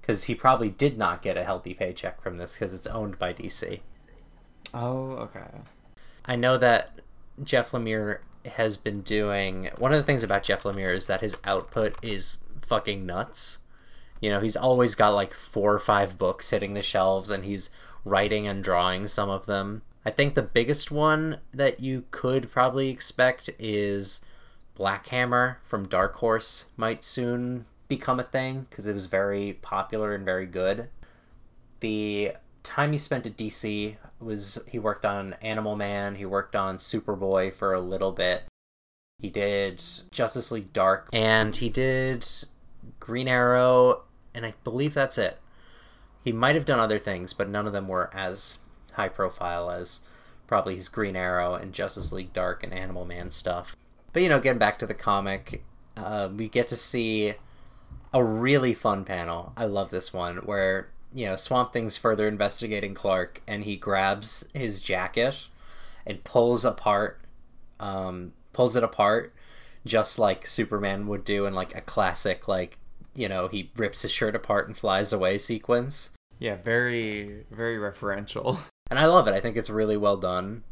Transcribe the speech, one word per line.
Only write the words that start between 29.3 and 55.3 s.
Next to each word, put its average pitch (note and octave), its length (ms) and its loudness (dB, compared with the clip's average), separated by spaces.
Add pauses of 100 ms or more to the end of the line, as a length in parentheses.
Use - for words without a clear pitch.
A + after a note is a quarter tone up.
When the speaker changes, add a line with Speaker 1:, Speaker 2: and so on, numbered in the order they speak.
Speaker 1:
popular G#2 600 -4
and G2 100 -6
very F#2 220 -2
good. F#2+ 420 -2 (920)
The G#2 540 -2 (280)
time D3 300 0
he D3 60 0
spent B2 280 -4
at G#2 100 -10
D A2 140 -6
C G#2+ 480 -4 (220)
was, G#2+ 460 -6
he A#2+ 120 -8
worked G#2+ 260 -2
on G2+ 300 -2
Animal G#2+ 420 -4
Man, G2+ 380 -4
he G2 100 -10
worked G2 320 -2
on F#2+ 220 -2
Superboy F#2+ 760 0
for F#2+ 220 0
a F#2 60 0
little F#2+ 320 -2
bit. F2+ 320 0 (760)
He G2+ 120 -8
did G2+ 520 0 (280)
Justice A#2+ 400 -4
League G#2+ 220 -8
Dark, F#2+ 400 4
and A2 420 6
he A#2+ 140 0
did C3 580 2 (760)
Green B2+ 280 -2
Arrow, B2+ 760 6 (300)
and A#2 140 -6
I G#2+ 160 -8
believe C3+ 320 -2
that's C3+ 240 0
it. F#2+ 220 0 (840)
He A#2+ 80 0
might B2+ 240 4
have D3 80 2
done C3 160 4
other G#2+ 180 4
things, F#2 340 -6
but G2+ 160 -2
none G#2 200 -2
of G2+ 40 -4
them G2 140 -2
were F#2 260 -2
as F#2+ 460 -6 (360)
high G2 140 -2
profile F2 640 -2
as F2 300 -8 (480)
probably G2 260 2
his F#2 140 -10
Green G2+ 260 -2
Arrow F2+ 400 0
and F#2+ 180 -8
Justice G2 380 -4
League F#2 220 -8
Dark F2+ 320 -2
and F2+ 80 -6
Animal F2+ 320 -6
Man F2 260 -8
stuff. - 460 -6 (360)
But, F3 100 4
you F#3 60 6
know, C#3+ 120 6
getting B2 180 4
back G#2 220 4
to A#2 60 -4
the G#2 80 -4
comic, G2 720 -2 (320)